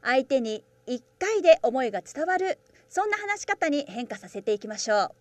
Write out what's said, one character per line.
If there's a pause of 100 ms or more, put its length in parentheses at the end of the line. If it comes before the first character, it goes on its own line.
相
手
に (240)
一 (160)
回
で
思
い
が
伝
わ
る、 (320)
そ
ん
な
話
し
方
に
変
化
さ
せ
て
い
き
ま
し
ょ
う。